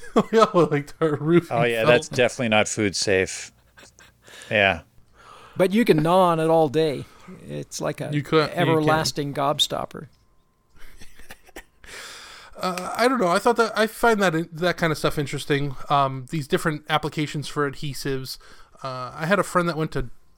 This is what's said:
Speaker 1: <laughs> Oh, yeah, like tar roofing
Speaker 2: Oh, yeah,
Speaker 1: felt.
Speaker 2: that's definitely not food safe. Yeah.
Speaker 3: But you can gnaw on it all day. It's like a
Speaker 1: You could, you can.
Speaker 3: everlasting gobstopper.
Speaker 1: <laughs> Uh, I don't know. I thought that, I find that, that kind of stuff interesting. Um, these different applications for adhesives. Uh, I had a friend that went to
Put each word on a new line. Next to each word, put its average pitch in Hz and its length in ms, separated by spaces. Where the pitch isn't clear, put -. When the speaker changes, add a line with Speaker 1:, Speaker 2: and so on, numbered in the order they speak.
Speaker 1:
<laughs> - 80
Oh, 220 160
yeah, 220 220
like 151 420
tar 156 200
roofing 160 400
Speaker 2:
Oh, 117 80
yeah, 117 140
Speaker 1:
felt. 113 100
Speaker 2:
that's 120 200
definitely 123 420
not 107 180
food 104 260
safe. - 560
Yeah. 98 320
Speaker 3:
But 180 160
you 226 120
can 180 180
gnaw 180 280
on 165 80
it 160 100
all 160 200
day. 147 380
It's 147 360
like 156 200
a 127 120
Speaker 1:
You 147 100
could, 151 280
you - 40
can. - 40
Speaker 3:
everlasting 156 760
gobstopper. - 800
Speaker 1:
<laughs> - 40
Uh, 180 400
I 226 120
don't 262 100
know. 185 100
I 175 120
thought 233 160
that, 226 200
I 214 100
find 220 360
that, 165 340
that 170 200
kind 165 160
of 147 60
stuff 151 200
interesting. 143 560
Um, 135 400
these 156 160
different 165 420
applications 151 600
for 143 220
adhesives. 135 680
Uh, 127 320
I 156 120
had 190 120
a 180 40
friend 175 260
that 160 80
went 160 160
to 117 160